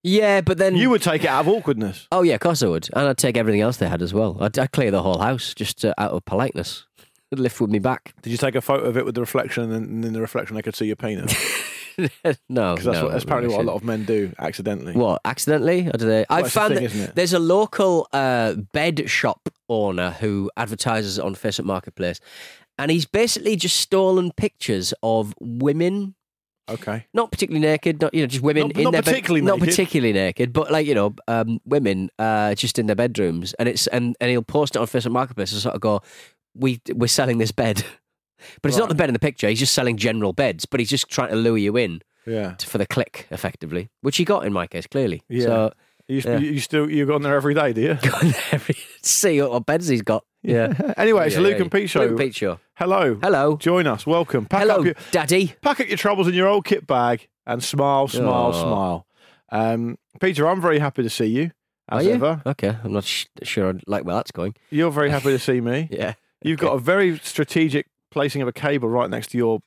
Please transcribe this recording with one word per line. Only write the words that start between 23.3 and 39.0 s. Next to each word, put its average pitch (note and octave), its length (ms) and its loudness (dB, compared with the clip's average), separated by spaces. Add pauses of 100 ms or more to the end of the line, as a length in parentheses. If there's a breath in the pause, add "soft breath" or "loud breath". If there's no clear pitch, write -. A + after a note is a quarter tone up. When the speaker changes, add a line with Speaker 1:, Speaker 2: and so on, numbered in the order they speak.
Speaker 1:
just E3+ 200 0
stolen F#3 540 2
pictures - 640 -4 (100)
of A2 380 0
women. E3 720 -2 (540)
Speaker 2:
Okay. A2 440 -8
Speaker 1:
Not A3+ 200 0
particularly D#3 340 0
naked, D#3 320 0
not, D#3+ 140 0
you D#3+ 80 2
know, C#3 60 0
just B2 160 -4
women D3 240 2
Speaker 2:
Not, D3 100 -4
Speaker 1:
in - 80 2
Speaker 2:
not E3 80 4
Speaker 1:
their E3 80 2
bed-, - 100 2
Speaker 2:
particularly F3+ 340 2
Speaker 1:
not F#3+ 140 2
Speaker 2:
naked. E3 100 2
Speaker 1:
particularly D#3+ 440 2
naked, F#2+ 400 0
but, D3 180 0
like, D#3 160 2
you C#3+ 80 2
know, G#2 180 2 (140)
um, A2+ 380 0
women, G2+ 520 0
uh, G#2+ 380 2
just - 240 -2
in A2+ 60 0
their G#2+ 100 2
bedrooms, F#2+ 600 -2
and A#2 120 0
it's, - 200 0
and, A#2+ 340 0
and B2 100 0
he'll A#2+ 100 0
post D3 360 0
it - 20 0
on A2+ 80 0
Facebook A#2+ 240 -2
Marketplace B2 400 -4
and G#2 100 -6
sort A#2 140 -4
of G2+ 60 -8
go, G#2 200 0 (540 loud breath)
"We, B2 240 -2 (160)
we're A#2+ 120 2
selling B2 320 2
this A2+ 120 0
bed." G#2+ 380 0
<laughs> - 40 -18 (680 loud breath)
But C#3+ 80 0
it's C#3 80 2
not G#3+ 60 4
Speaker 2:
Right. A3 80 -2
Speaker 1:
the D#3+ 40 2
bed D#3 140 2